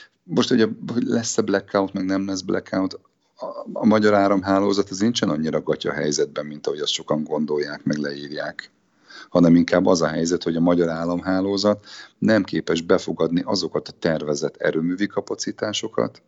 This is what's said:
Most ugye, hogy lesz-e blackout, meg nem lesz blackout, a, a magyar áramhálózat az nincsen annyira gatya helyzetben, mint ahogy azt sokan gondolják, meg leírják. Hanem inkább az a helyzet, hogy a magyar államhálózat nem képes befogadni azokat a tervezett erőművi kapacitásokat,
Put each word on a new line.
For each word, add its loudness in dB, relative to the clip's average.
Most 0
ugye, 4
hogy 0
lesz-e -2
blackout, 0
meg -4
nem -2
lesz -4
blackout, -4
a, -12
a -2
magyar 4
áramhálózat 2
az -8
nincsen 0
annyira -2
gatya -2
helyzetben, -2
mint -8
ahogy -4
azt -4
sokan -2
gondolják, -4
meg -2
leírják. -8
Hanem 6
inkább 4
az 4
a 2
helyzet, 0
hogy -2
a 0
magyar 4
államhálózat -2
nem 2
képes -2
befogadni 0
azokat -4
a -18
tervezett -2
erőművi -2
kapacitásokat, -6